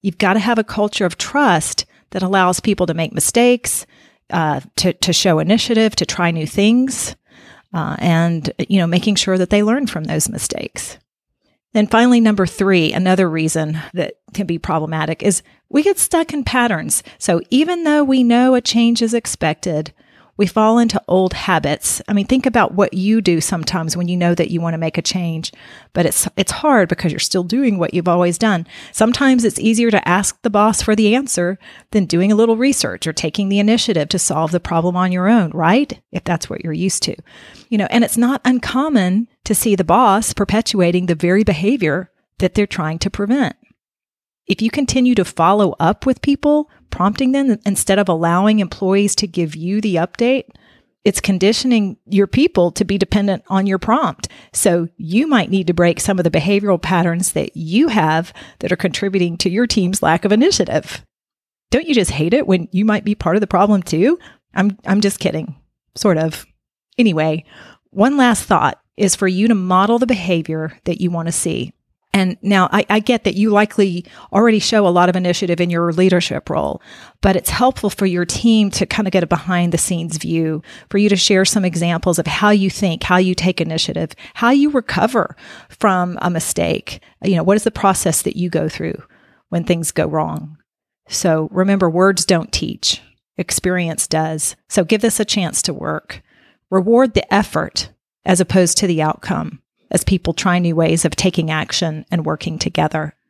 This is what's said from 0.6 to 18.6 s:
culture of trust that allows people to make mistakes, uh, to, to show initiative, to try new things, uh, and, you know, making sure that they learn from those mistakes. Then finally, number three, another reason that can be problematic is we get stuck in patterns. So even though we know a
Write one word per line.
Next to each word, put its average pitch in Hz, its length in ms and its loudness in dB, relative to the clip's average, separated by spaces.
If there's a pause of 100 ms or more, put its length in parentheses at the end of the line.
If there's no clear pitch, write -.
culture 208 420 -2
of 175 120 -2
trust 208 680 0 (260)
that 190 120 -4
allows 185 380 2
people 185 260 0
to 170 60 -4
make 160 200 -4
mistakes, - 720 0 (460)
uh, 151 300 -2 (160)
to, 180 160 0
to - 180 -4
show 165 280 2
initiative, 220 540 0
to 170 120 -4
try 170 260 -2
new 156 160 -4
things, 240 720 0 (560)
uh, 156 260 -6
and, 165 520 0 (180)
you 196 100 4
know, 170 80 2
making 180 280 0
sure 185 220 0
that 180 120 0
they 208 120 2
learn 233 240 0
from 156 200 -6
those 156 240 -2
mistakes. - 680 -10 (760)
Then 214 120 4
finally, 233 360 4
number 208 240 2
three, 185 480 2
another 185 360 2
reason 160 480 -2 (160)
that 175 220 -6 (180)
can 202 140 -6
be 170 100 -4
problematic 160 640 -4
is - 220 0 (240)
we 302 160 0
get 392 160 2
stuck 330 340 0
in 285 120 -4
patterns. 214 580 -2 (140)
So 170 320 0
even 330 340 0
though 302 220 2
we 262 180 2
know 247 320 4
a 247 60 2